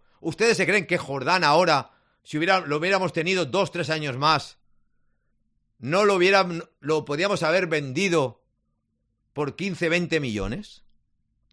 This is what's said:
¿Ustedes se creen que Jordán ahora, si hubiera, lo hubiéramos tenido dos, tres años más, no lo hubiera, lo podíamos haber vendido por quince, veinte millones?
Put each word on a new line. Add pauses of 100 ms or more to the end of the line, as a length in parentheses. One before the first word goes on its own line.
(200)
¿Ustedes
se
creen
que
Jordán
ahora, (340)
si
hubiera,
lo
hubiéramos
tenido
dos,
tres
años
más, (1200)
no
lo
hubiera, (320)
lo
podíamos
haber
vendido (920)
por
quince,
veinte
millones? (680)